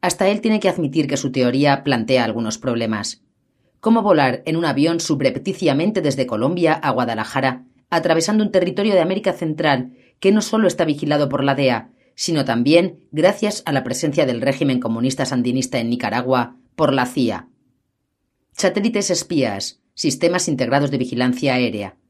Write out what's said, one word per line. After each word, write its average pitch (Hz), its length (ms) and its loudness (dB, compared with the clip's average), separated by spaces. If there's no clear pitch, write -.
Hasta 180 260 0
él 208 140 0
tiene 220 180 2
que 196 80 2
admitir 156 380 0
que 143 100 -2
su 139 160 -4
teoría 139 500 2
plantea 123 420 2
algunos 110 340 -4
problemas. 113 640 -4
¿Cómo 226 220 4
volar 147 420 4
en 160 120 -2
un 165 100 0
avión 156 340 2
subrepticiamente 160 1000 0
desde 139 240 0
Colombia 151 480 0
a 143 160 -2
Guadalajara, 123 760 -2
atravesando 170 560 2
un 208 60 0
territorio 190 420 0
de 185 80 4
América 190 320 -2
Central 151 600 -2
que 190 100 4
no 214 120 4
solo 220 260 2
está 170 160 0
vigilado 147 460 0
por 135 120 -2
la 139 120 2
dea, 127 360 0
sino 156 300 -2
también, 156 560 2
gracias 196 520 0
a 156 80 -2
la 135 100 0
presencia 143 440 -2
del 120 160 -2
régimen 139 360 0
comunista 123 460 -2
sandinista 127 540 -2
en 117 100 -4
Nicaragua, 120 680 -2
por 143 160 2
la 127 140 0
cia? 113 420 -2
Satélites 202 580 -2
espías, 127 680 -2
sistemas 175 540 0
integrados 135 420 0
de 139 80 -2
vigilancia 127 560 0
aérea. 107 420 -2